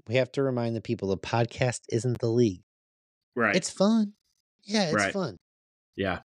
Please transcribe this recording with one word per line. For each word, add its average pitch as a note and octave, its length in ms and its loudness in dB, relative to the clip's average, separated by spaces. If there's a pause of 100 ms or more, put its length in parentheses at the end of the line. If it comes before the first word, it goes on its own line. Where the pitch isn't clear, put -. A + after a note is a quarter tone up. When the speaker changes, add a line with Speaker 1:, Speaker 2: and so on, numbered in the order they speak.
Speaker 1:
We A2 80 -2
have B2+ 160 0
to C#3 100 -2
remind A#2+ 320 -2
the A2+ 60 -4
people G2+ 280 -4
the F#2+ 100 0
podcast A#2 640 -2 (100)
isn't A#2 300 -2
the A#2 100 0
league. A2+ 320 2 (720)
Speaker 2:
Right. A3 200 2
Speaker 1:
It's F3+ 160 0
fun. G#3 440 2 (500)
Yeah, G3+ 200 0
it's D#3+ 100 0
Speaker 2:
Right. G3 180 2
Speaker 1:
fun. D#3+ 240 -4 (600)
Speaker 2:
Yeah. F#2+ 340 -2